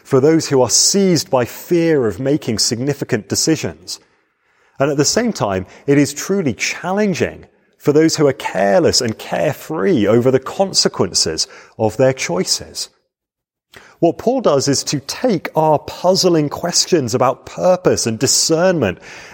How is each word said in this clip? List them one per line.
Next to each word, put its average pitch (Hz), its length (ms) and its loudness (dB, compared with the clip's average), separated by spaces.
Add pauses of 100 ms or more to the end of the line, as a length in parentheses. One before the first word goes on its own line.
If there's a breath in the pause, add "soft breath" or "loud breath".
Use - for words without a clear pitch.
for 131 180 2
those 156 280 4
who 135 140 4
are 113 80 0
seized 190 600 2
by 123 140 2
fear 165 640 0
of 98 120 -2
making 135 400 -2
significant 123 680 -4
decisions. 104 720 -4 (800)
And 139 120 2
at 139 60 -2
the 147 80 2
same 226 280 0
time, 95 340 -2 (200 loud breath)
it 143 120 4
is 143 140 2
truly 190 400 -2
challenging 170 920 -4 (320)
for - 140 0
those 160 240 4
who 151 100 4
are 135 60 4
careless 185 680 2
and 113 180 -2
carefree 156 880 -2
over 120 240 4
the 127 100 4
consequences - 1080 -2 (320 loud breath)
of 110 180 0
their 131 160 4
choices. - 760 -6 (1120 loud breath)
What 165 200 0
Paul 254 220 -2
does 143 280 2
is 139 160 0
to 143 160 -4
take - 540 -4
our 156 240 2
puzzling 175 720 0
questions 151 640 -2
about 123 320 0
purpose 170 600 0
and 113 120 -2
discernment 156 800 0 (360 loud breath)